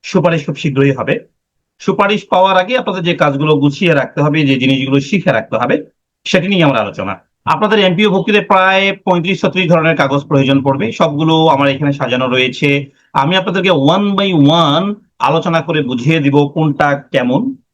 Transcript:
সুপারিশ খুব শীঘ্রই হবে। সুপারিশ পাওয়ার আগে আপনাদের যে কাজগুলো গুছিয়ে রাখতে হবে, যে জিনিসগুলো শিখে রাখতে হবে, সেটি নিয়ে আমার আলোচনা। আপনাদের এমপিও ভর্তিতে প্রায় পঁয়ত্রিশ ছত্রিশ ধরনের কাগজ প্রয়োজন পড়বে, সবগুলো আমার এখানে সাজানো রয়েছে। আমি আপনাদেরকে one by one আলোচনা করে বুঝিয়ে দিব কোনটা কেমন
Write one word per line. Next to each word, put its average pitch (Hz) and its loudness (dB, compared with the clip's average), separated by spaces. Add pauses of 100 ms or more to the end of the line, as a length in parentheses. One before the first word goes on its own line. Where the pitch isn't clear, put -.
সুপারিশ 165 -2
খুব 143 -6
শীঘ্রই 139 0
হবে। 127 -4 (580)
সুপারিশ 202 -2
পাওয়ার 190 2
আগে 208 0
আপনাদের 190 -6
যে 165 -2
কাজগুলো 147 0
গুছিয়ে 147 0
রাখতে 139 -2
হবে, 151 0
যে 135 2
জিনিসগুলো 135 0
শিখে 175 -2
রাখতে 110 -4
হবে, 131 -2 (380)
সেটি 185 0
নিয়ে 185 2
আমার 131 2
আলোচনা। 98 -6 (260)
আপনাদের 202 0
এমপিও 190 2
ভর্তিতে 202 0
প্রায় 190 0
পঁয়ত্রিশ 180 -2
ছত্রিশ 185 -2
ধরনের 165 2
কাগজ 139 -2
প্রয়োজন 139 2
পড়বে, 139 -2
সবগুলো 160 0
আমার 139 2
এখানে 139 -2
সাজানো 127 -2
রয়েছে। 135 0 (260)
আমি 151 0
আপনাদেরকে 185 0
one 185 2
by 196 0
one 160 2 (240)
আলোচনা 160 0
করে 156 -4
বুঝিয়ে 131 0
দিব 143 2
কোনটা 143 -2 (100)
কেমন 160 -2 (200)